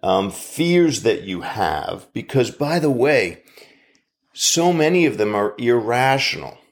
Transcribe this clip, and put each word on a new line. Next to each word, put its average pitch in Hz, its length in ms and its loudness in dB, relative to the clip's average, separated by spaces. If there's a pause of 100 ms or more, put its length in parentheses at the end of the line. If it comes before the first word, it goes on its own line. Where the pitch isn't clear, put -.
um, 98 260 2
fears 165 720 0
that 110 200 0
you 92 180 -8
have, 87 720 -6
because, 117 380 -2
by 147 260 -4
the 147 140 0
way, 123 500 0 (920)
so 175 400 0
many 165 320 2
of 131 120 0
them 107 160 0
are 104 240 -2
irrational 120 1000 0 (140)